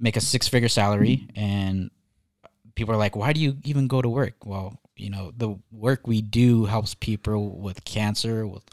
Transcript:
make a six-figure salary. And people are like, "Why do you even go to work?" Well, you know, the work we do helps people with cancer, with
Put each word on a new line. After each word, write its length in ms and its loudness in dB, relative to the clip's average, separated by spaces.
make 160 0
a 40 2
six-figure 480 2
salary. 680 4
And 540 0
people 180 -2
are 60 2
like, 160 2
"Why 180 0
do 80 0
you 220 0
even 240 0
go 160 0
to 60 0
work?" 360 -4
Well, 360 -8
you 140 -10
know, 260 -8
the 200 -4
work 380 -2
we 140 2
do 420 4
helps 300 -2
people 560 -4
with 240 -10
cancer, 600 -2
with 260 -14